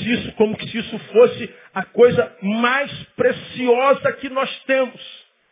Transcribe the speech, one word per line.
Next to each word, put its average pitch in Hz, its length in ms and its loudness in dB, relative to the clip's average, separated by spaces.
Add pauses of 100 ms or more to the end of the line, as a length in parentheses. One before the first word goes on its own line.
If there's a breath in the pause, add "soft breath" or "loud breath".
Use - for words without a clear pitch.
isso 220 280 -4
como 214 220 0
que - 120 -10
se 226 100 -10
isso 220 220 -10
fosse - 560 2 (180 loud breath)
a 190 120 -4
coisa - 560 2
mais 240 500 -2 (240)
preciosa 254 1000 0
que 277 160 -10
nós 262 360 -6
temos. - 580 -4 (280 soft breath)